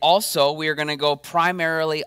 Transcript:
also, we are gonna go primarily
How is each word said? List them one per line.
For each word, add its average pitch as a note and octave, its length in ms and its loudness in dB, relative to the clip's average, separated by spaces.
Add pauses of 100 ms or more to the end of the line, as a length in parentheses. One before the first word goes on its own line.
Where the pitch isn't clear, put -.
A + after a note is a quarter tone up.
also, D#3+ 500 2
we D#3 160 -4
are D#3 80 0
gonna D3+ 220 -4
go D3 180 0
primarily D#3+ 920 -2